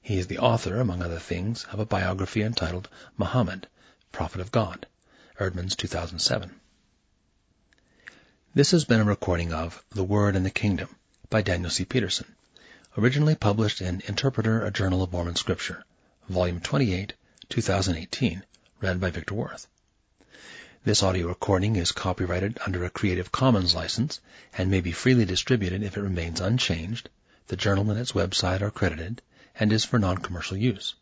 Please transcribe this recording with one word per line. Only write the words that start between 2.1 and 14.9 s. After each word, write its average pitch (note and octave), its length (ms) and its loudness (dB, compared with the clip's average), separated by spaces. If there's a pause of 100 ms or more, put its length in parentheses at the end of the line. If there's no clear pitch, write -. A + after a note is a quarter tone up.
entitled G2 460 -2 (300)
Muhammad, F#2+ 500 0 (440)
Prophet - 280 -6
of F#2 120 -8
God, - 340 0 (540)
Eerdmans, F#2 360 -2
two - 120 -6
thousand E2+ 320 -6
seven. - 320 -2 (2000)
This C#3+ 160 6
has E3 120 6
been A2+ 160 6
a G#2+ 60 6
recording E2+ 480 0
of D#2+ 380 -6
The G2 120 -2
Word G2+ 320 4
and F#2 80 2
the F#2+ 60 2
Kingdom F#2+ 400 0 (400)
by A2 140 2
Daniel F2+ 260 0
C. F#2 160 -2
Peterson, - 480 -2 (640)
originally C#3+ 380 4
published G#2 440 2
in F2+ 280 -4
Interpreter, A2+ 580 0
A G2+ 60 -2
Journal F#2 320 2